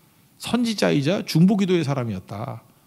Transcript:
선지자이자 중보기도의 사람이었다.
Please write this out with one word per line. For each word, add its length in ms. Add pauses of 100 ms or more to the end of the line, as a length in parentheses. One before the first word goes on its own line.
(400)
선지자이자 880
중보기도의 600
사람이었다. 800 (240)